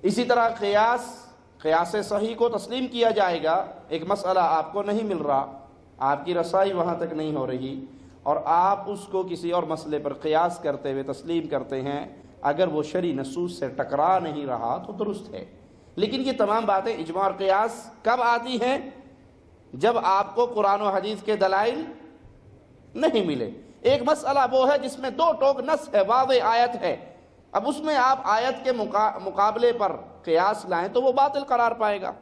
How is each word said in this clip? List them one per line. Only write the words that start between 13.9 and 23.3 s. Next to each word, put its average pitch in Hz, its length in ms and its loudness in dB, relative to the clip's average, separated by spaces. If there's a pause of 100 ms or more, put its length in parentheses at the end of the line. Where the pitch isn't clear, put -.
नहीं 147 260 -6
रहा 120 320 -4
तो 202 140 -12
दुरुस्त 202 420 -8
है। 90 120 -12 (520)
लेकिन 214 220 0
ये 262 120 -2
तमाम 220 340 0
बातें 202 300 0
इज्मा 165 240 -6
और 190 160 0
क़ियास 196 540 0 (160)
कब 240 160 2
आती 240 360 0
हैं? 254 200 0 (960)
जब 220 240 2
आपको 196 520 2
कुरान 202 320 2
और 202 140 0
हदीस 196 280 -4
के 214 140 0
दलाइल 214 500 0 (1080)
नहीं 233 320 2
मिले। 123 260 -4 (340)